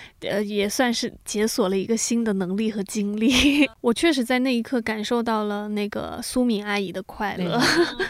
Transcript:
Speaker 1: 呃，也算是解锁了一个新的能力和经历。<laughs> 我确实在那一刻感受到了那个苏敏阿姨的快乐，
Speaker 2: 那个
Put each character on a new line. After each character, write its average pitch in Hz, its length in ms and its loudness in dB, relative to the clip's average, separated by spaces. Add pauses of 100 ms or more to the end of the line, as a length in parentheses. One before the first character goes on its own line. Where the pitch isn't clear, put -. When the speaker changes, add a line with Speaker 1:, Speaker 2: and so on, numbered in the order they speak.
(200)
Speaker 1:
呃， - 240 -2
也 202 240 0
算 240 240 2
是 233 180 -2 (140)
解 214 240 0
锁 196 220 0
了 196 80 2
一 190 80 -2
个 226 100 0
新 233 260 0
的 214 120 0
能 185 200 -2
力 220 160 0
和 208 120 -6
经 208 360 -4
历。 262 540 4
<laughs> - 80 -20
我 240 100 2
确 330 220 4
实 262 100 0
在 247 180 0
那 254 140 2
一 233 80 0
刻 240 200 -2
感 220 200 -4
受 233 200 0
到 220 220 0
了 208 240 -4
那 208 200 -2
个 - 340 -6
苏 254 220 0
敏 214 180 2
阿 208 160 -2
姨 185 140 -4
的 185 100 -6
快 - 360 -6
乐， 180 60 0
Speaker 2:
那 294 520 2
个 370 140 -2